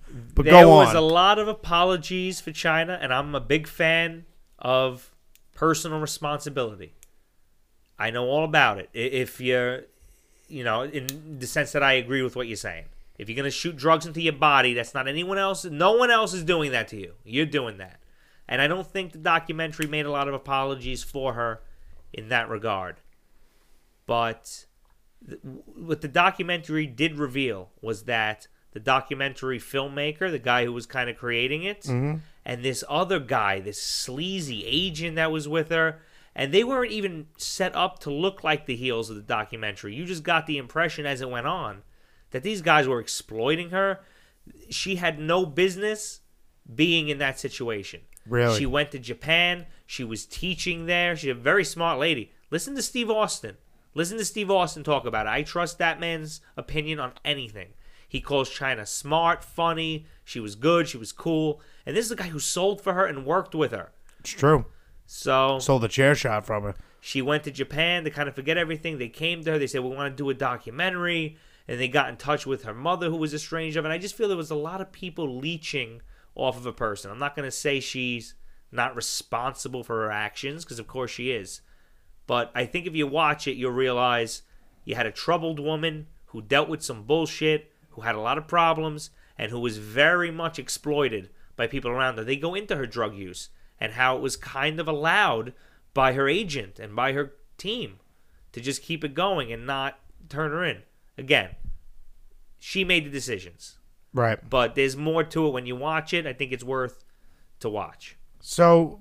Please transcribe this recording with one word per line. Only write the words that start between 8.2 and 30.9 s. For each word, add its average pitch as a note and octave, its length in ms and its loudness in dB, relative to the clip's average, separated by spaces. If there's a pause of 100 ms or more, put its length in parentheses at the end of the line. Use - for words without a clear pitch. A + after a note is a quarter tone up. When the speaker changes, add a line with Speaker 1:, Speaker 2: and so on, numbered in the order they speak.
Speaker 2:
all D3 180 2
about C#3 340 4
it. F#2 160 -12
I-, A#2 40 -6
if B2+ 420 -2
you're, B2+ 420 0 (680)
you C#3 160 -10
know, A#2 180 0
in D3 560 -8
the B2+ 80 -10
sense D3 260 -2
that D3 100 2
I C3+ 120 6
agree C3 280 0
with B2 140 -4
what B2+ 120 -6
you're A2 80 -8
saying. E2+ 280 -10 (340)
If G#2 100 -12
you're A#2 80 -6
gonna C#3 140 -2
shoot E3 260 -6
drugs D#3 300 4
into D#3+ 140 -8
your D#3+ 140 2
body, C3+ 400 6
that's A#2 200 -4
not C3 140 -2
anyone F3 300 -4
else. G3 260 -2
No E3+ 280 4
one A#3+ 180 6
else A3 240 4
is F3 100 -6
doing D#3 280 2
that A#2 160 0
to A2 100 -14
you. F#2 160 -12 (100)
You're C3 220 0
doing B2+ 320 -4
that. F#2+ 200 -16 (480)
And B2 140 0
I C#3 60 4
don't F3 200 -2
think F#3 260 -8
the D#3+ 60 -18
documentary D#3+ 680 -2
made D3+ 200 -4
a D3 40 -4
lot C#3 180 -2
of C#3 60 -4
apologies C3+ 720 -4
for C3 300 -4
her A#2 260 -4 (520)
in G#2+ 180 -12
that A#2 180 2
regard. G2+ 480 -4 (1120)
But A#2 580 -2 (640)
th-, - 160 -16
w-, C3 200 -16 (240)
what D#3 140 -2
the D#3 80 -8
documentary E3+ 800 0
did D3 320 -2
reveal B2+ 520 -4 (100)
was G#2+ 240 -6
that A2 420 -2 (260)
the - 80 -12
documentary C3 800 0
filmmaker, C#3+ 720 -4
the D3+ 80 -4
guy B2 260 2
who A#2+ 80 -4
was A#2+ 140 -8
kinda B2 280 -4